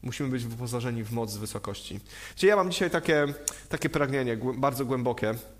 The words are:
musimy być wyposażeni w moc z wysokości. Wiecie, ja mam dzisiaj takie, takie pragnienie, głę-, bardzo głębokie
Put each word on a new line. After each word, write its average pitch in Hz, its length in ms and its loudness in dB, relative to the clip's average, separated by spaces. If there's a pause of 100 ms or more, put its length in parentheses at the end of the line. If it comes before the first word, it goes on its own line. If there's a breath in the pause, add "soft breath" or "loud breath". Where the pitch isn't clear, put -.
musimy 131 260 -4
być 123 160 -2
wyposażeni 117 600 -4
w 110 80 -6
moc 117 180 -2
z 107 60 -6
wysokości. 101 640 -8 (300 loud breath)
Wiecie, - 160 2
ja 208 100 8
mam 185 140 4
dzisiaj 175 200 2
takie, 160 360 4 (420 loud breath)
takie - 220 -2
pragnienie, 135 460 2
głę-, 123 220 -2
bardzo 135 280 2
głębokie 120 480 0 (260)